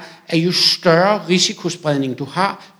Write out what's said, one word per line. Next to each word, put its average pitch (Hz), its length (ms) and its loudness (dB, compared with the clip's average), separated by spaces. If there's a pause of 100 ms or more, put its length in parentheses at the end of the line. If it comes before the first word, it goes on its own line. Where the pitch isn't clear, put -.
(280)
at 170 100 0
jo 170 140 2
større 185 760 2
risikospredning 151 920 -2
du 139 60 -6
har, - 380 -4 (160)